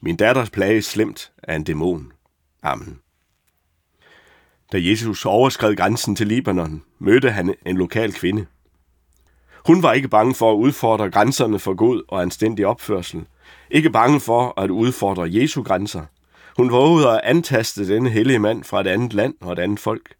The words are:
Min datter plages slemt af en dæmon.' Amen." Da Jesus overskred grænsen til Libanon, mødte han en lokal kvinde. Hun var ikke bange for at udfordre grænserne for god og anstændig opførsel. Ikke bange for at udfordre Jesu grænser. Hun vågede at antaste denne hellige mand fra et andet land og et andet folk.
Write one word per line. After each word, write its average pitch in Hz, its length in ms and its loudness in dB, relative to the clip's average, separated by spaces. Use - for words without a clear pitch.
Min 82 140 -4
datter 135 380 2
plages 101 320 0
slemt - 460 -4
af 80 120 -8
en 78 80 -6
dæmon.' 78 480 -4
Amen." 71 360 -8
Da 101 100 -2
Jesus 107 440 -2
overskred 107 500 2
grænsen 101 400 -2
til 104 120 -2
Libanon, 90 560 -2
mødte 117 320 2
han 95 240 -2
en 92 120 -4
lokal 101 360 -2
kvinde. 95 320 -4
Hun 170 180 6
var 127 100 4
ikke 135 140 0
bange 110 260 4
for 113 180 2
at 107 40 4
udfordre 110 540 0
grænserne 107 500 0
for 95 140 -4
god 107 340 2
og 92 140 -4
anstændig 101 460 -2
opførsel. 92 580 -6
Ikke 151 180 4
bange 123 300 4
for 120 400 0
at 95 100 -2
udfordre 98 600 -2
Jesu 117 340 0
grænser. 95 420 -4
Hun 123 140 2
vågede 139 400 6
at 110 120 2
antaste 117 640 0
denne 113 220 0
hellige 117 300 2
mand 107 240 -2
fra 98 180 -4
et 98 60 -2
andet 113 260 -2
land 110 280 0
og 87 100 -10
et 87 80 -8
andet 101 200 -2
folk. - 400 -8